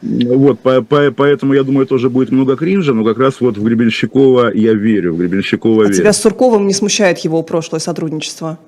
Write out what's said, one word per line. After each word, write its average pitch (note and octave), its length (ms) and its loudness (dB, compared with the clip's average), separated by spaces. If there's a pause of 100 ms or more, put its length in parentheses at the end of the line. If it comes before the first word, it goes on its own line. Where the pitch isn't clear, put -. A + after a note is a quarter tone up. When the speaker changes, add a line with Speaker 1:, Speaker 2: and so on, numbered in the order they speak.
Speaker 1:
Ну, B2 380 -2
вот, C3+ 220 2
по-, C3 220 2
по-, C#3+ 320 0
поэтому, C#3 400 0
я C#3+ 80 2
думаю, C3+ 240 0
тоже C3 220 0
будет B2+ 220 0
много C3 260 0
кринжа, E3 380 0
но A2 100 0
как A2 140 0
раз C3+ 220 0
вот A#2+ 180 0
в G#2 60 -4
«Гребенщикова» A#2+ 920 2
я A2 180 2
верю, G2+ 420 0
в E2 40 -4
Гребенщикова G2 640 0
Speaker 2:
А G#2 60 4
Speaker 1:
верю. G2+ 60 0
Speaker 2:
тебя F#2+ 180 2
с - 100 -4
Сурковым A3 440 2
не G3 60 0
смущает F#3+ 460 0
его E3 240 -2
прошлое D#3+ 380 -6
сотрудничество? D#3+ 880 -8